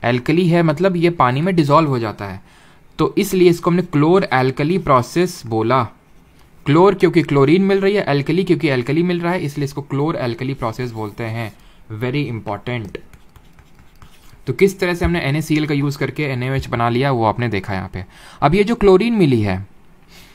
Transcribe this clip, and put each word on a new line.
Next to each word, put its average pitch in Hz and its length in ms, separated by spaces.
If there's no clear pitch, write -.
एल्कली 139 460
है 170 140
मतलब 170 320
ये 170 140
पानी 139 320
में 185 140
डिसॉल्व 151 340
हो 127 100
जाता 104 260
है, 95 160
तो 156 180
इसलिए 185 320
इसको 170 200
हमने 175 140
क्लोर 165 500
एल्कली 131 440
प्रोसेस 165 680
बोला। 113 380
क्लोर 180 300
क्योंकि 170 260
क्लोरीन 147 400
मिल 196 200
रही 196 140
है, 196 120
एल्कली 143 360
क्योंकि 160 240
एल्कली 135 360
मिल 175 180
रहा 170 100
है, 180 100
इसलिए 143 240
इसको 143 160
क्लोर 143 340
एल्कली 131 380
प्रोसेस 123 380
बोलते 110 320
हैं। 113 280
Very 127 360
important। 107 680
तो 135 60
किस 190 260
तरह 180 140
से 170 120
हमने 170 160
एन 135 140
ए 156 60
सी 156 160
एल 151 100
का 156 60
यूज़ 143 240
करके 135 260
एन 131 200
ए 131 60
ओ 135 40
एच 135 140
बना 120 220
लिया, 127 220
वो 117 140
आपने 110 220
देखा 101 260
यहाँ 92 200
पे। 92 100
अब 147 140
ये 208 80
जो 226 120
क्लोरीन 196 380
मिली 139 280
है, 95 240